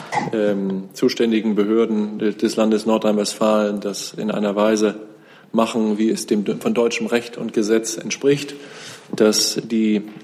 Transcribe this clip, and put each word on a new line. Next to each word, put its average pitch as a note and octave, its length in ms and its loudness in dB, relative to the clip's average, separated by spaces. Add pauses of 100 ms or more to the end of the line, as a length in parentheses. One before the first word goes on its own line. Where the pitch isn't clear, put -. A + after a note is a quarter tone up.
(320)
ähm, G2 640 0
zuständigen A2+ 600 2
Behörden G#2+ 640 2
de-, G#2 140 0
des A2 220 0
Landes A2 300 2
Nordrhein-Westfalen G#2+ 960 2
das G2 340 -8
in A2 160 -6
einer G#2 260 0
Weise G#2+ 400 2 (580)
machen, A2 440 0
wie A2 120 2
es G2+ 180 -4
dem G#2 160 2
de-, G#2 160 -4
von A2+ 140 -2
deutschem A#2 340 0
Recht A#2 300 -2
und A2+ 160 -8
Gesetz A2 440 0
entspricht, C#3+ 560 0 (640)
dass G#2+ 480 2
die A2 380 0 (220)